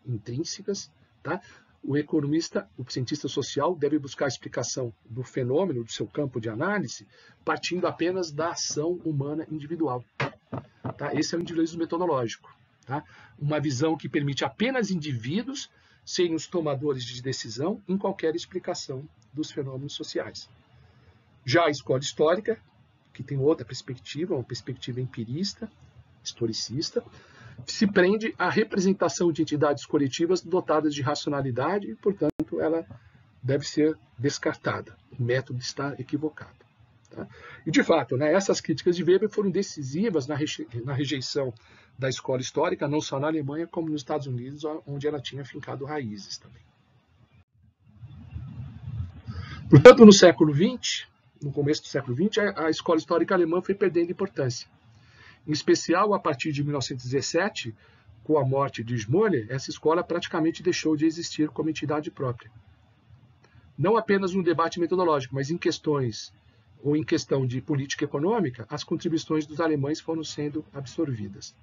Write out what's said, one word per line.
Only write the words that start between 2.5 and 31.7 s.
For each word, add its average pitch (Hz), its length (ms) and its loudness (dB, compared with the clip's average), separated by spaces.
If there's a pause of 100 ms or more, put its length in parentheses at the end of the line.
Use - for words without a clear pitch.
o 127 120 -12
cientista 139 380 -6
social, 147 480 -2
deve 147 240 0
buscar 139 240 -6
a 143 60 0
explicação 123 640 -6 (120)
do 117 160 -10
fenômeno, 131 600 -2
do 113 80 -12
seu - 160 -6
campo 131 320 -6
de 110 80 -6
análise, 117 580 -4 (380)
partindo 165 420 -2
apenas 170 460 -2
da 160 200 -4
ação 160 420 -4 (100)
humana 151 480 -4
individual. 147 500 -4 (960)
Tá? 143 160 -6
Esse 151 220 -2
é - 20 -2
o 170 40 -4
individualismo 165 380 -4
metodológico. 160 680 -4 (360)
Tá? 143 180 -6 (340)
Uma 147 220 -2
visão 151 380 0
que - 100 -12
permite 143 380 -2
apenas 233 460 -2
indivíduos 151 760 -6 (360)
serem 170 300 0
os 151 120 -6
tomadores 143 560 -2
de 123 180 -12
decisão 131 640 -6
em 190 120 -2
qualquer 190 360 -2
explicação 170 680 -8 (300)
dos 151 180 -6
fenômenos 139 420 -8
sociais. - 560 -8 (960)
Já 147 220 4
a 156 40 4
escola 143 300 -2
histórica, 165 580 0 (560)
que 120 100 -14
tem 139 140 -6
outra 143 280 2
perspectiva, 143 680 -8
uma 123 100 -4
perspectiva 123 560 -10
empirista, 131 680 -8 (540)
historicista, 120 800 -6 (640)
se - 180 0
prende 202 540 2
à 180 100 0
representação 185 840 0
de 156 120 -2
entidades 147 420 0
coletivas 165 560 0
dotadas 156 520 0
de 143 100 -6
racionalidade 147 880 -2